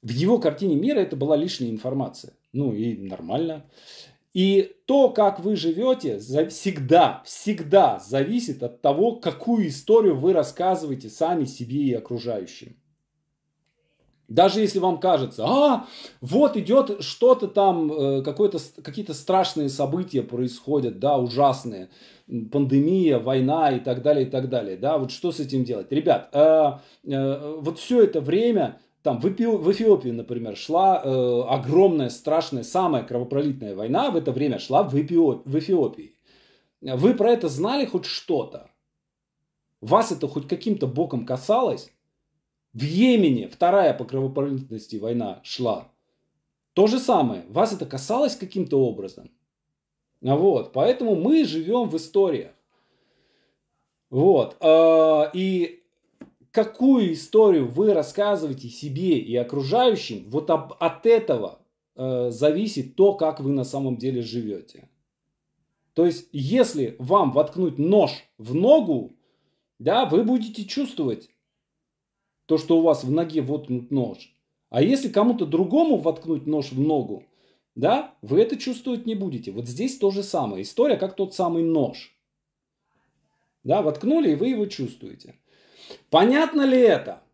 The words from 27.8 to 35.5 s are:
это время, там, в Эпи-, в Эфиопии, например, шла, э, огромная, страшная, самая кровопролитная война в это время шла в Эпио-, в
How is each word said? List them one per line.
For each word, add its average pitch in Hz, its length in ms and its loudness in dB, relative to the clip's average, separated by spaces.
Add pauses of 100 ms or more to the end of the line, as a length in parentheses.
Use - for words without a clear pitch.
это 165 200 4
время, 185 580 0 (240)
там, 123 160 -2
в 139 80 -4
Эпи-, 226 300 0
в 165 120 0
Эфиопии, 196 420 2
например, 117 440 -8
шла, 185 480 2
э, 123 460 0
огромная, 139 600 2
страшная, 147 540 -2
самая 165 400 0
кровопролитная 123 720 -4
война 135 340 -2
в 196 60 -4
это 143 160 -2
время 131 280 -2
шла 151 240 2
в 135 120 -2
Эпио-, 151 480 2
в 139 160 -2